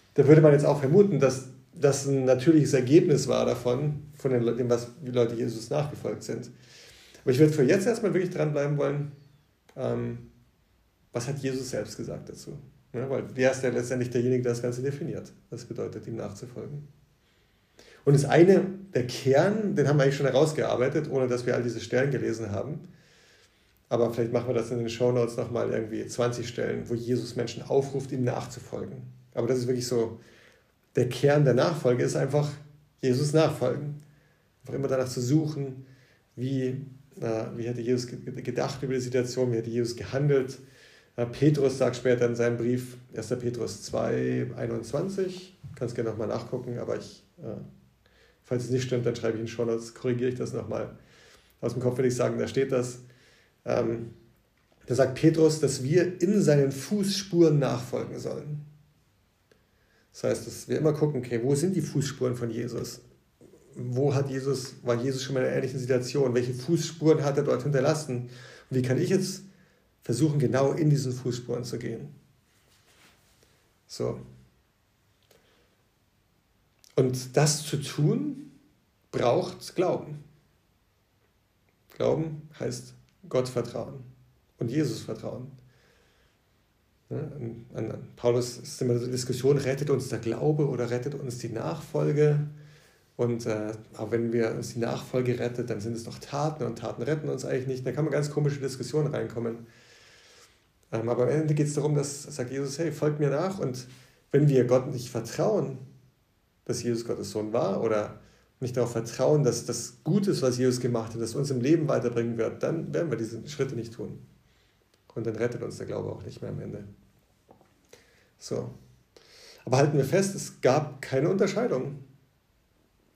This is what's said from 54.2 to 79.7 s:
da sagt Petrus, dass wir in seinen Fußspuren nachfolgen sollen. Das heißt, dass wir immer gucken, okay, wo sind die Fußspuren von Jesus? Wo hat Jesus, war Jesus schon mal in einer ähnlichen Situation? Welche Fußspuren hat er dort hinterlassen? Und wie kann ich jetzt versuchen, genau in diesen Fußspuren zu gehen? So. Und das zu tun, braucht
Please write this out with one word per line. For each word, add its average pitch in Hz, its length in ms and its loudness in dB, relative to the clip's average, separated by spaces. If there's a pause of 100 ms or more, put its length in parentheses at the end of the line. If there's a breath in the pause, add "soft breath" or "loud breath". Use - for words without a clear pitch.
da 127 100 -2
sagt 123 200 4
Petrus, 156 440 6
dass 127 240 0
wir 175 380 2
in 208 200 4
seinen 143 300 6
Fußspuren 170 880 2
nachfolgen 123 600 -2
sollen. 147 420 -8 (1500 soft breath)
Das - 120 -12
heißt, - 240 -2
dass - 220 -12
wir 123 80 0
immer 151 160 2
gucken, 147 260 0
okay, 117 240 -4
wo 139 120 2
sind 180 200 2
die 160 60 0
Fußspuren 123 560 -2
von 120 120 -4
Jesus? 113 520 -8 (720)
Wo 127 380 0
hat 131 160 2
Jesus, 131 520 -4
war 120 140 0
Jesus 131 260 -2
schon 139 120 -6
mal 131 80 0
in 127 60 2
einer 135 100 0
ähnlichen 135 220 -2
Situation? 127 540 0
Welche 123 200 0
Fußspuren 151 680 2
hat 143 140 0
er 143 80 2
dort 127 200 0
hinterlassen? 143 640 0 (400 loud breath)
Und 127 80 -2
wie 127 40 2
kann 127 160 2
ich 175 120 0
jetzt - 340 0 (600 loud breath)
versuchen, 143 360 2
genau 131 320 2
in 151 180 2
diesen 127 220 2
Fußspuren 123 540 -6
zu 127 120 -8
gehen? 120 380 -10 (1700 soft breath)
So. - 340 -4 (2750 soft breath)
Und 127 400 0
das 147 300 2
zu - 100 -6
tun, 233 760 -2 (600)
braucht - 640 -2